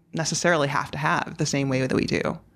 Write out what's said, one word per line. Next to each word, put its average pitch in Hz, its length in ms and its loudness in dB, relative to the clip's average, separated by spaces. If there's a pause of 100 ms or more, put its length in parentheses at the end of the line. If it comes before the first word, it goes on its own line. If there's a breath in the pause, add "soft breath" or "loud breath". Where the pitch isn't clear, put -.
(140)
necessarily 160 560 0
have - 220 2
to 139 60 -8
have 151 400 -2
the 156 80 0
same 139 240 0
way 131 160 2
that - 80 0
we - 120 2
do. - 340 -2 (160)